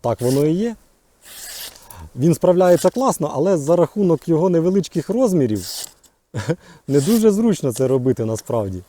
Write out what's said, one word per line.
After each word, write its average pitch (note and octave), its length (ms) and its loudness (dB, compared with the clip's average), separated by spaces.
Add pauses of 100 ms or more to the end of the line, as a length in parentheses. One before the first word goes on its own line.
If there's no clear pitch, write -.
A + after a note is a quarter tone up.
так A#2 200 -2
воно C3+ 260 2
і D#3 60 2
є. A3 240 -4 (1400)
Він D3+ 180 2
справляється F3+ 560 4
класно, A#3 440 -2
але F3 220 0
за D3+ 200 0
рахунок F3 520 0
його E3 200 2
невеличких F3 600 -2
розмірів D#3 580 0 (680)
<laughs> - 560 -8
не C#3 120 2
дуже G#3+ 300 2
зручно G3 420 0
це C3 160 0
робити B2+ 360 0
насправді. G#2+ 640 -4